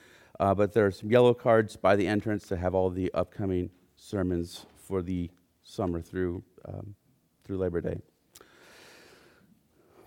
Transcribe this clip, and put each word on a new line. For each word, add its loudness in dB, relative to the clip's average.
uh, 4
but 2
there 4
are 2
some -10
yellow 6
cards 2
by 4
the 2
entrance -2
that -4
have -2
all 2
the -4
upcoming -4
sermons -4
for -6
the -6
summer -4
through, -6
um, -14
through -8
Labor -2
Day. -6